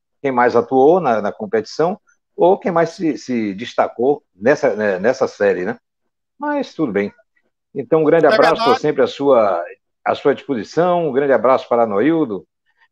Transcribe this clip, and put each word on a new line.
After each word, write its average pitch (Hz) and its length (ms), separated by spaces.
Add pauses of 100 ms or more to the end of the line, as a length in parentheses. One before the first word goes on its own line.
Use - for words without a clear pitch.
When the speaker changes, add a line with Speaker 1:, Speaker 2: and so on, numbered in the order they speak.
(200)
Speaker 1:
quem 139 100
mais 123 240
atuou 135 460
na, 117 220
na 101 100
competição 113 680 (380)
ou 185 220
quem 214 120
mais 165 200
se, 160 260
se 110 380
destacou 120 680 (120)
nessa, 127 420
né, 104 220
nessa 117 280
série, 92 380
né? 113 120 (600)
Mas 294 360
tudo 139 180
bem. 101 200 (640)
Então, 139 280
um - 20
grande 156 220
Speaker 2:
É - 20
Speaker 1:
abraço, 147 260
Speaker 2:
verdade. 233 200
Speaker 1:
tô - 60
sempre 147 220
à 113 40
sua, 107 580 (400)
à 110 100
sua 135 200
disposição. 160 760
Um 131 40
grande 135 200
abraço 123 360
para 117 180
Noildo, 110 600 (460)